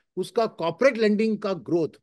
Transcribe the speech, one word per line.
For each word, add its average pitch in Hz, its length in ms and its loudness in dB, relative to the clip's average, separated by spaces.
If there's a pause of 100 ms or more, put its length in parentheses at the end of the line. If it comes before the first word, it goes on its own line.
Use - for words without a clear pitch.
(180)
उसका 190 280 -2
कॉर्पोरेट 214 520 0
लेंडिंग 214 400 2
का 196 160 -4
ग्रोथ 170 360 -2 (140)